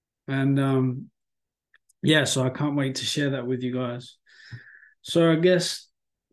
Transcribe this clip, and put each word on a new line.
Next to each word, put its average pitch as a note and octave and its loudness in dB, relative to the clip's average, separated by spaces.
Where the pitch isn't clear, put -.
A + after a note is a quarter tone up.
And, C#3 0
um, C3 0
yeah, D3+ 4
so C3+ -2
I E3 0
can't D3 -4
wait C3+ -2
to B2+ -8
share C#3+ -2
that B2+ -6
with B2+ -4
you B2 -4
guys. B2 -6
So E3 2
I D#3+ 4
guess E3+ 0